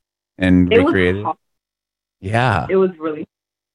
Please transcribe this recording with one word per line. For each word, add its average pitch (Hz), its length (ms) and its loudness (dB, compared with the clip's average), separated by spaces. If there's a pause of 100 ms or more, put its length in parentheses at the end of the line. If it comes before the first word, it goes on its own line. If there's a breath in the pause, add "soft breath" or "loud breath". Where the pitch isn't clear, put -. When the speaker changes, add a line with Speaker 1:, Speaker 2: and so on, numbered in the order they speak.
(360)
Speaker 1:
and 90 360 2
Speaker 2:
It - 60 6
was - 80 2
Speaker 1:
recreated. 92 360 0
Speaker 2:
hard. - 140 -8 (840)
Speaker 1:
Yeah. 107 500 -2
Speaker 2:
It 185 60 -2
was 190 220 2
really, 156 300 -10 (480)